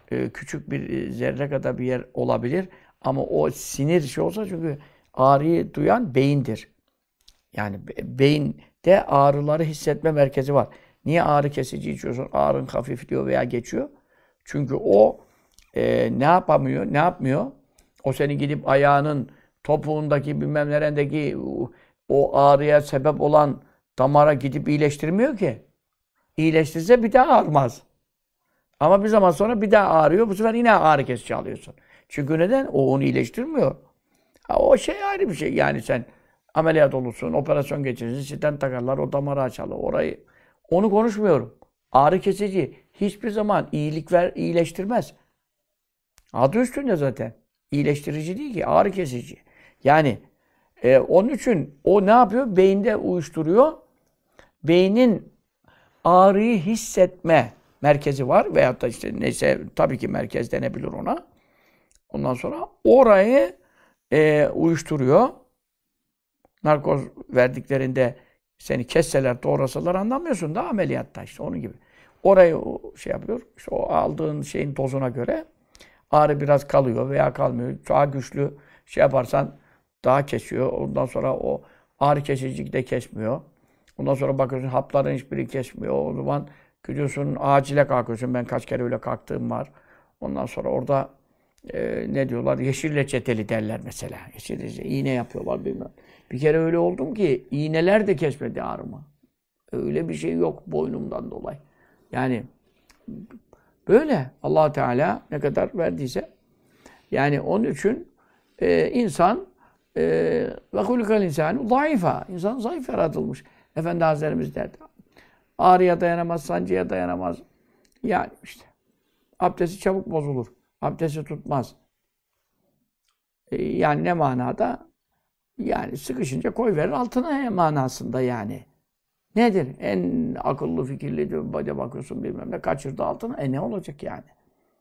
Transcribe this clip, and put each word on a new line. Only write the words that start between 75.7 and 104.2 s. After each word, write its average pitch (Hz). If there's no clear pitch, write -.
ağrı 151
biraz 143
kalıyor 127
veya 139
kalmıyor. 131
Daha 143
güçlü 139
şey -
yaparsan 143
daha 135
kesiyor. 120
Ondan 135
sonra 135
o -
ağrı 143
kesici 135
de 131
kesmiyor. 117
Ondan 139
sonra 135
bakıyorsun 131
hapların 139
hiçbiri 135
kesmiyor. -
O -
zaman 143
gidiyorsun 143
acile 139
kalkıyorsun. 123
Ben 123
kaç 120
kere 123
öyle 120
kalktığım 123
var. 123
Ondan 135
sonra 127
orada, 131
e, -
ne 135
diyorlar? 127
Yeşil 135
reçeteli 123
derler 110
mesela. -
Yeşil -
reçete, 110
iğne 139
yapıyorlar -
bilmem. -
Bir 123
kere 151
öyle 165
oldum 185
ki 170
iğneler 165
de 190
kesmedi 131
ağrımı. -
Öyle 147
bir 165
şey 156
yok -
boynumdan -
dolayı. -
Yani 127
böyle 220